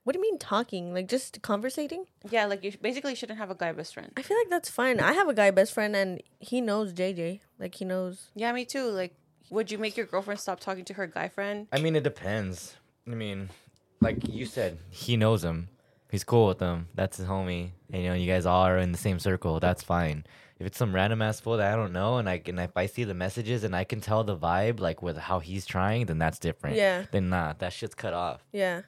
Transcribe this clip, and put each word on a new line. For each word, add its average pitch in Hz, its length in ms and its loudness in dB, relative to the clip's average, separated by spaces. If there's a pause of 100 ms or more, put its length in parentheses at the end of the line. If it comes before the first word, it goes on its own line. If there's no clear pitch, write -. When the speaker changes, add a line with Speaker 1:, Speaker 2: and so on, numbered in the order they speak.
Speaker 1:
What 269 100 0
do 359 40 -2
you 381 40 0
mean 415 160 0
talking? 185 560 -2
Like, 185 120 -2
just - 360 -4
conversating? 262 640 -4 (220)
Speaker 2:
Yeah, 214 180 4
like, 196 180 -2
you 202 80 -2
sh-, 202 40 -12
basically 262 380 -2
shouldn't 220 240 -10
have 202 120 -6
a 190 40 -6
guy 170 180 -2
best 160 220 -10
friend. - 220 -14
Speaker 1:
I 262 60 -4
feel 415 160 2
like 453 120 4
that's 349 200 0
fine. 247 300 2
I 185 120 6
have 370 160 4
a 269 60 4
guy 208 160 6
best 190 220 6
friend, 208 220 0
and 196 280 0 (180)
he 247 200 -2
knows 214 320 0
J 180 200 0
J. 175 280 -4 (180)
Like, 185 180 -8
he 190 80 -8
knows. 185 500 -4
Speaker 2:
Yeah, 226 180 -2
me 247 120 -2
too. 262 220 -4
Like, 185 280 -2 (360)
would 208 200 -2
you 208 80 -6
make 214 180 -2
your 220 100 -2
girlfriend 202 340 -2
stop 185 200 -6
talking 185 260 -6
to 190 80 -10
her 190 120 -4
guy 170 220 -4
friend? 208 440 -6
Speaker 3:
I - 60 2
mean, 160 160 2
it 151 80 4
depends. 98 720 -4 (320)
I 120 80 -10
mean, 101 360 -6 (500)
like 113 280 2
you 120 180 -6
said, 90 320 -4 (120)
he - 260 0
knows 110 280 6
him. 82 240 -2 (420)
He's 98 140 -2
cool 113 240 8
with 92 120 2
him. 85 340 -2
That's 95 240 -2
his 92 80 -6
homie. 90 440 -2 (220)
And, 92 100 -2
you 90 60 0
know, 90 60 2
you 90 120 0
guys 92 200 4
all 90 200 8
are 92 120 6
in 90 140 2
the 87 60 -2
same 95 200 0
circle. 90 420 0
That's 90 220 2
fine. 82 420 0 (340)
If 90 80 -6
it's - 120 -10
some 104 160 0
random 107 280 4
ass 107 180 0
fool 113 160 0
that 101 160 4
I - 40 2
don't 107 160 0
know, 104 260 2
and 107 100 0
I 90 100 0
can, 90 220 -6
if 87 160 -4
I 92 100 2
see 120 160 -4
the 101 120 -4
messages 107 500 -2
and 95 100 -2
I 92 80 0
can 107 180 -4
tell 110 220 2
the 101 140 0
vibe, 92 420 2
like, 85 240 -2
with 85 140 -4
how 90 240 -2
he's 92 260 -8
trying, 104 400 2
then 80 120 0
that's 80 200 0
different. - 380 -2
Speaker 1:
Yeah. 196 340 2
Speaker 3:
Then 92 200 2
nah, 85 280 0
that 90 140 -4
shit's - 240 -10
cut 101 180 -4
off. 87 380 -4
Speaker 1:
Yeah. 170 360 -2